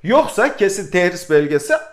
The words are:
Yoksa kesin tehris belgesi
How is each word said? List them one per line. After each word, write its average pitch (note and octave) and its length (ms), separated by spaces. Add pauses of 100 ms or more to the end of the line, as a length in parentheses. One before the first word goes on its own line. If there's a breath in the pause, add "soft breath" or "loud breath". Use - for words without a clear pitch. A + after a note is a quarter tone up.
Yoksa A#3+ 520
kesin G3 360
tehris F3+ 380
belgesi D3 440 (200)